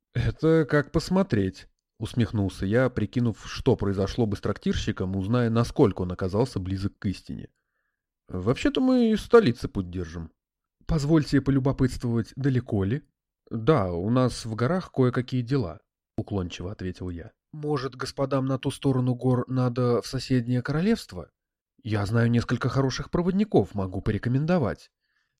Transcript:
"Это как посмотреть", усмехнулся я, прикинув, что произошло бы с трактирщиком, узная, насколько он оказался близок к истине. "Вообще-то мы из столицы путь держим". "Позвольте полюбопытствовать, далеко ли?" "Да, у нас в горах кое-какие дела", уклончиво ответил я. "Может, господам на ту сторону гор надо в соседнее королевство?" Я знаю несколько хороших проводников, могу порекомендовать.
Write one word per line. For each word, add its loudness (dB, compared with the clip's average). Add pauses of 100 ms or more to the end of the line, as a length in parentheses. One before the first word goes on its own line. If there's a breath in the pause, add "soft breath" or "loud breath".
(180)
"Это 2
как 0
посмотреть", 0 (320)
усмехнулся -2
я, 2
прикинув, -2
что 0
произошло 0
бы -2
с -10
трактирщиком, -4
узная, 0
насколько 2
он -4
оказался -2
близок -4
к -10
истине. -8 (800)
"Вообще-то 0
мы 4
из 0
столицы 4
путь -6
держим". -8 (560)
"Позвольте 2
полюбопытствовать, 0
далеко 0
ли?" -2 (480)
"Да, 2
у -2
нас 0
в -6
горах -2
кое-какие 0
дела", -4 (360)
уклончиво -4
ответил -8
я. -12 (200)
"Может, -4
господам -2
на -2
ту -4
сторону 0
гор 2
надо 2
в -8
соседнее 0
королевство?" -2 (600)
Я 0
знаю 4
несколько 0
хороших -2
проводников, 2
могу -4
порекомендовать. 0 (480)